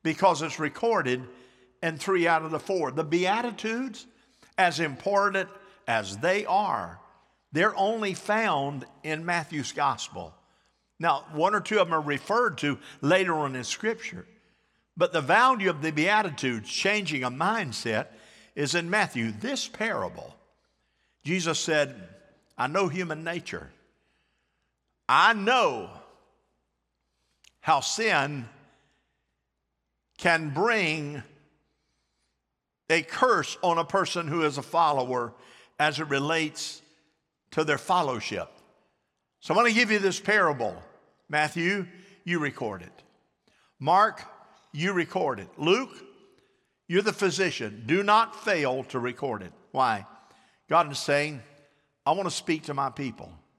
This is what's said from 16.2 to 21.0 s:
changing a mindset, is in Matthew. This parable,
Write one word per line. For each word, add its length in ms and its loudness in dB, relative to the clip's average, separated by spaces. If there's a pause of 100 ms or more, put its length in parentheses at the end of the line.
changing 540 -2
a 80 -2
mindset, 800 -2 (480)
is 180 -2
in 160 0
Matthew. 400 0
This 380 -6
parable, 680 -6 (920)